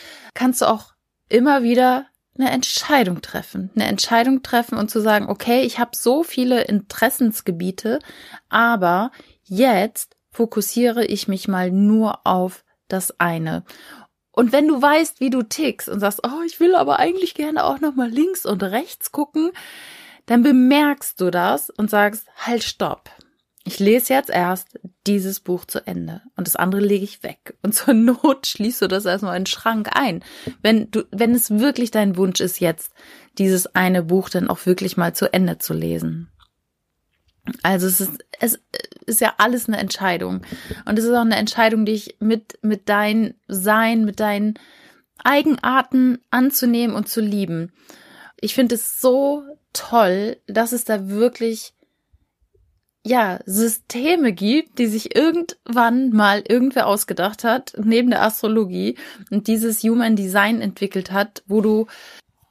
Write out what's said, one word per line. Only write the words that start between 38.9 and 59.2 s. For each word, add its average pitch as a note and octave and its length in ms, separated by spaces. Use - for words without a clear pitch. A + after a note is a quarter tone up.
ist A3 140
ja - 180
alles A#3 300
eine G#3+ 100
Entscheidung. E3+ 640
Und G#3+ 140
es A3+ 60
ist A#3 80
auch A#3+ 80
eine A3+ 160
Entscheidung, A3 480
dich G#3 360
mit, A3 420
mit G#3+ 260
dein G#3 460
Sein, A3 560
mit G#3 160
deinen G#3 340
Eigenarten C4 960
anzunehmen A#3+ 640
und G#3 140
zu - 120
lieben. G3 520
Ich G#3+ 140
finde A#3+ 220
es - 240
so C#4 440
toll, G3+ 640
dass A3+ 260
es A#3+ 120
da G3 240
wirklich, A3+ 680
ja, G#3+ 420
Systeme A#3 840
gibt, G#3+ 460
die A#3+ 80
sich G#3+ 300
irgendwann B3+ 920
mal G#3 360
irgendwer B3 400
ausgedacht G3+ 560
hat, A#3+ 300
neben A#3 280
der G#3 120
Astrologie, G#3+ 760